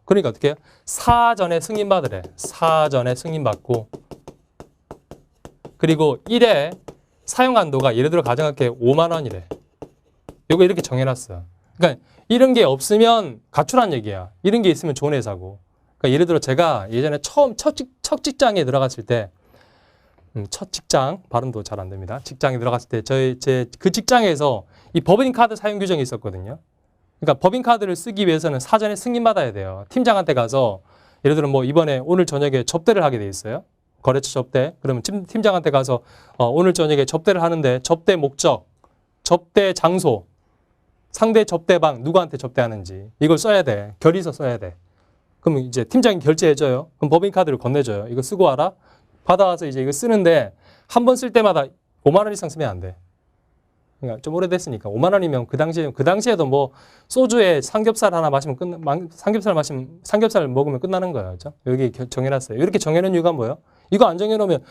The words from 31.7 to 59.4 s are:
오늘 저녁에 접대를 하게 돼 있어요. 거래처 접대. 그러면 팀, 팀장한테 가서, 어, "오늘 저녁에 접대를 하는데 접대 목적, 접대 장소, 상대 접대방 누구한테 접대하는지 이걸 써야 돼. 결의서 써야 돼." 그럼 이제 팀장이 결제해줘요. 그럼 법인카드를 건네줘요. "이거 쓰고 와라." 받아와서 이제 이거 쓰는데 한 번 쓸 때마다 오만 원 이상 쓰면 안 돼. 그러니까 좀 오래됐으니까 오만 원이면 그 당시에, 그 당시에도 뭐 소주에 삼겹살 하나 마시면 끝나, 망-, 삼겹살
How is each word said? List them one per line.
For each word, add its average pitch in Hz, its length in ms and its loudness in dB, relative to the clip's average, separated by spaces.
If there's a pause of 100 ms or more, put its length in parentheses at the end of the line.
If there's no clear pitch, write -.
오늘 175 220 2
저녁에 139 380 -2
접대를 170 400 0
하게 127 160 0
돼 101 80 -6
있어요. 107 340 -10 (400)
거래처 131 300 0
접대. 131 480 -2
그러면 127 240 -4
팀, 196 200 -8
팀장한테 185 460 0
가서, 127 300 0 (360)
어, 123 120 2
"오늘 170 260 2
저녁에 151 300 2
접대를 170 360 0
하는데 156 440 0
접대 170 320 2
목적, 139 500 -2 (560)
접대 185 500 2
장소, 165 540 0 (840)
상대 220 320 2
접대방 160 580 0
누구한테 160 360 0
접대하는지 107 800 -6
이걸 156 180 4
써야 202 240 2
돼. 104 380 -4
결의서 170 320 2
써야 123 260 -6
돼." 90 160 -14 (640)
그럼 156 180 0
이제 127 260 -4
팀장이 233 340 2
결제해줘요. 147 720 2 (100)
그럼 151 120 -2
법인카드를 170 480 2
건네줘요. 120 500 -2
"이거 120 120 -6
쓰고 185 220 -2
와라." 156 300 2 (520)
받아와서 180 420 2
이제 131 140 -4
이거 135 120 -2
쓰는데 170 600 2 (360)
한 240 160 2
번 254 100 6
쓸 254 180 -4
때마다 185 340 4 (360)
오만 175 240 6
원 208 60 -4
이상 185 160 -8
쓰면 151 200 -6
안 92 120 -8
돼. 92 160 -12 (1040)
그러니까 123 200 -10
좀 151 140 -8
오래됐으니까 170 540 -4
오만 127 240 0
원이면 151 340 0
그 - 100 -8
당시에, 156 360 -2
그 139 100 -4
당시에도 196 420 2
뭐 135 280 0 (340)
소주에 214 540 2
삼겹살 220 540 0
하나 160 160 0
마시면 139 260 0
끝나, 175 240 -8
망-, 160 320 -4
삼겹살 208 420 -2